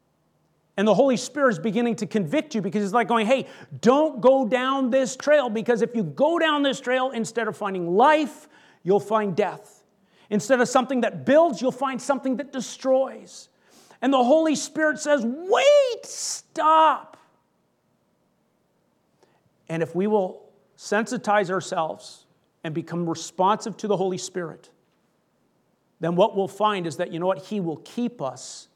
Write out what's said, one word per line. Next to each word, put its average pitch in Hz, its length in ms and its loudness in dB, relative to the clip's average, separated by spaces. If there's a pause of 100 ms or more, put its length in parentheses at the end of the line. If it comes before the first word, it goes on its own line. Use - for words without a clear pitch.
(760)
And 196 80 2
the 214 80 6
Holy 254 220 4
Spirit 269 360 0
is 160 80 -4
beginning 226 360 -2
to 214 100 -6
convict 208 480 -2
you 220 80 -4
because 202 220 -2
it's 190 100 -4
like 233 140 2
going, 226 180 2
"Hey, 254 220 0 (340)
don't 269 400 2
go 262 240 6
down 254 460 0
this 262 240 0
trail, 285 340 2
because 220 320 0
if 233 140 -2
you 220 80 0
go 269 340 0
down 311 240 2
this 277 200 0
trail, 254 300 -2
instead 226 360 -4
of 220 100 -6
finding 185 380 -4
life, 294 540 4 (340)
you'll 196 160 4
find 202 360 -2
death. 170 480 -6 (460)
Instead 240 300 2
of 247 80 2
something 254 340 0
that 180 240 -4
builds, 294 360 4
you'll 254 100 0
find 262 280 -4
something 262 380 -4
that 285 140 -10
destroys." 262 1000 -4 (520)
And 269 120 0
the 254 100 4
Holy 311 320 4
Spirit 302 440 -2
says, 294 260 0
"Wait, 480 800 2
stop." - 1120 0 (2500)
And 165 140 -4
if 165 140 -6
we 190 100 -2
will 208 380 -2 (340)
sensitize 208 720 -2
ourselves 180 760 -6 (380)
and 160 120 -8
become 170 340 -6
responsive 185 680 -2
to 220 100 -10
the 202 80 0
Holy 185 220 -2
Spirit, - 520 -12 (1300)
then 170 140 -2
what 202 200 2
we'll 196 120 -2
find 202 380 -2
is 147 120 -10
that, 175 160 -6
you 160 60 -6
know 180 80 -4
what, 185 180 -4
He 214 160 -6
will 165 160 -6
keep 240 440 -8
us - 540 -12